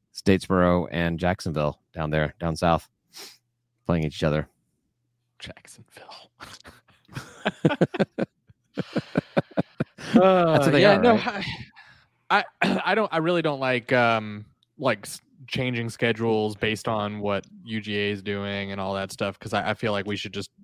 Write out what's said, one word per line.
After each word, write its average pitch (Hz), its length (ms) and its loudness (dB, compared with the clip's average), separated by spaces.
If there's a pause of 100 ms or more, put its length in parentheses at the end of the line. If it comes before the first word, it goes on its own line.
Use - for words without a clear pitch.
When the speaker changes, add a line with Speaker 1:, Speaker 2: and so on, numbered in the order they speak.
(160)
Speaker 1:
Statesboro 90 760 2
and 85 280 -2
Jacksonville 78 600 -2 (140)
down 78 160 -4
there, 76 300 0
down 85 160 -2
south, 82 340 0 (960)
playing 85 180 0
each 76 200 -4
other. 76 260 -2 (880)
Speaker 2:
Jacksonville. - 920 -20 (1200)
<laughs> - 640 -2 (580)
Speaker 1:
<laughs> - 0 -
That's - 1400 -6
what 180 80 8
Speaker 2:
Uh, 170 460 6
Speaker 1:
they - 120 6
Speaker 2:
yeah, 202 160 8
Speaker 1:
are, 196 40 2
Speaker 2:
no, 240 140 6
Speaker 1:
right? 202 300 -4 (840)
Speaker 2:
I, 196 140 4 (180)
I, 190 200 0
<clears throat> 147 40 -4
I 180 100 2
don't, 214 180 0
I 165 40 2
really 165 240 2
don't 151 180 -2
like, 127 340 -2
um, 110 520 2 (320)
like, 110 280 0
s-, - 160 -14 (260)
changing 123 420 -4
schedules 110 640 0
based 110 320 -4
on 104 320 -4
what 101 260 -4 (180)
U 110 180 -8
G 104 160 -6
A 101 140 -2
is 101 100 -6
doing 101 500 -6
and 98 100 -8
all 98 140 -4
that 95 160 -6
stuff, - 280 -6
'cause 113 140 -10
I, 104 180 -2
I - 20 0
feel 110 180 -4
like 101 160 -2
we 104 80 -4
should 98 180 -8
just 101 180 -10 (120)